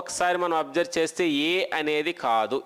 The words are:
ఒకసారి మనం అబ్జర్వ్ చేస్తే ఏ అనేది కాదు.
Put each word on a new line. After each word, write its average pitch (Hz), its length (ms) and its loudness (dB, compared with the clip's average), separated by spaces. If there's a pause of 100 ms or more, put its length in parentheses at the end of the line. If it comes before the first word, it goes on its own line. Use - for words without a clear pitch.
ఒకసారి 180 440 0
మనం 165 180 0
అబ్జర్వ్ 160 340 -2
చేస్తే 165 280 0 (260)
ఏ - 20 2 (280)
అనేది 151 340 0 (120)
కాదు. 113 400 2